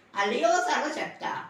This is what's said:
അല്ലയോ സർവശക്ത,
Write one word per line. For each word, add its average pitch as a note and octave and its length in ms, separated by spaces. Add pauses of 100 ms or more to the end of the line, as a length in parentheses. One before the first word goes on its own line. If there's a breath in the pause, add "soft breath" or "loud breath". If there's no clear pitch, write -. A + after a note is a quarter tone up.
(160 loud breath)
അല്ലയോ A#3+ 340
സർവശക്ത, D4+ 760 (260)